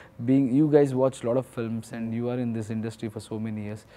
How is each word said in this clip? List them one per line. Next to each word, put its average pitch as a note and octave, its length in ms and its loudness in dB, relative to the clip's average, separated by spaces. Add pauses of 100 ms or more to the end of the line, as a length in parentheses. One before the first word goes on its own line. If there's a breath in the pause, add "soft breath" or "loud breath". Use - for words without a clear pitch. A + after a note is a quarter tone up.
(240 loud breath)
Being, C3 300 4
you D3+ 160 4
guys C#3+ 240 6
watch B2+ 280 0
a B2 40 -6
lot A#2 100 2
of B2+ 80 0
films A2+ 480 -8
and A2+ 220 -6
you A#2+ 160 -4
are B2 80 -4
in A#2+ 160 -2
this A2 160 -6
industry A2 400 -6
for G#2+ 100 -10
so A2 180 -8
many G#2+ 260 -6
years. G#2+ 200 -10 (120)